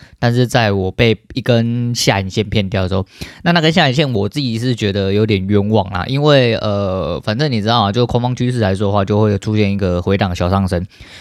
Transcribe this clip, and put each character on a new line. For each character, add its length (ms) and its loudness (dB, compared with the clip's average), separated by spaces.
但 160 2
是 120 2
在 260 0
我 180 -2
被 260 2
一 80 -6
根 540 0
下 260 0
影 80 -4
线 220 -4
骗 180 -2
掉 140 -2
的 60 -2
时 60 -2
候， 120 -2
那， 80 2
那 100 2
根 100 2
下 160 2
影 60 0
线 180 0
我 160 -2
自 120 -6
己 180 -2
是 160 -2
觉 180 0
得 180 -2
有 140 2
点 220 0
冤 240 2
枉 200 2
啦， 160 -4
因 140 -2
为， 360 4
呃， 680 -2
反 140 -2
正 120 0
你 120 -2
知 60 -2
道 120 2
啊， 120 2
就 140 0
空 140 0
方 160 -2
趋 160 -2
势 60 -4
来 160 2
说 140 0
的 40 0
话， 100 2
就 160 0
会 200 2
出 180 -2
现 160 2
一 60 -2
个 240 0
回 160 0
档 160 -2
小 160 -2
上 180 2
升， 160 -2